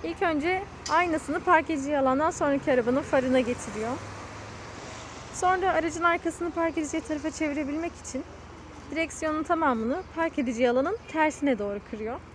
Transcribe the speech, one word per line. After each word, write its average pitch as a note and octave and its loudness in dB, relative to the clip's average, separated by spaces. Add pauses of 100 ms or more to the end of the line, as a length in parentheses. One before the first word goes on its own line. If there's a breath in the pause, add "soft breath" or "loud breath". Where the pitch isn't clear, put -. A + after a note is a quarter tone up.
İlk E4+ -4
önce F4 2 (280)
aynasını D#4+ 2
park E4 4
edeceği C#4+ 0
alandan C4+ 4
sonraki C#4+ 2
arabanın B3 4
farına C4 4
getiriyor. A3 -4 (1400)
Sonra F#4 4
aracın D#4+ 0
arkasını E4+ 2
park E4 0
edeceği D#4 -2
tarafa D#4 -4
çevirebilmek D#4 -2 (140)
için C4+ -6 (680)
direksiyonun D#4 -2
tamamını D4 0 (140)
park D#4+ 0
edeceği A#3+ 2
alanın D4 2 (100)
tersine D4 2
doğru G3+ -4 (120)
kırıyor. A3 -8 (140)